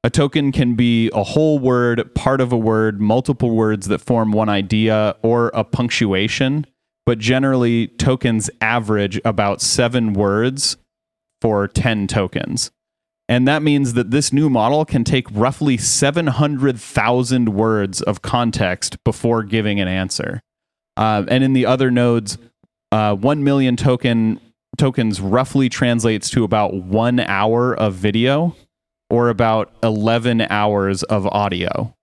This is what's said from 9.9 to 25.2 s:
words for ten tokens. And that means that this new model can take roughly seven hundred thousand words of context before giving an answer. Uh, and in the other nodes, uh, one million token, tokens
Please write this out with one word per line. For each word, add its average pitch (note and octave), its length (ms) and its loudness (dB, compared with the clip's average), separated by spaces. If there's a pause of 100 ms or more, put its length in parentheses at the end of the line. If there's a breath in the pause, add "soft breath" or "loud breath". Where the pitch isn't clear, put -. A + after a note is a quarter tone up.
words G#2+ 640 -2 (680)
for G#2 240 2
ten G#2+ 400 -2
tokens. - 640 -4 (580)
And B2+ 200 2
that D3 140 2
means C#3 320 2
that A#2 180 0
this C#3+ 200 0
new D3 160 2
model C3 360 2
can B2 180 -2
take B2+ 300 0
roughly B2+ 440 0
seven D#3 520 0
hundred C3+ 500 0
thousand A#2+ 720 0
words G#2 500 0
of - 220 -4
context A2 800 -2
before A#2 400 0
giving G#2 380 0
an F#2 80 0
answer. F#2 540 -4 (540)
Uh, G#2+ 300 0
and C3 160 2
in C3+ 100 2
the B2+ 140 2
other C3 240 2
nodes, A#2+ 480 0 (540)
uh, G#2+ 220 2
one C#3 280 0
million C3+ 340 2
token, A#2 640 0 (360)
tokens A2+ 440 0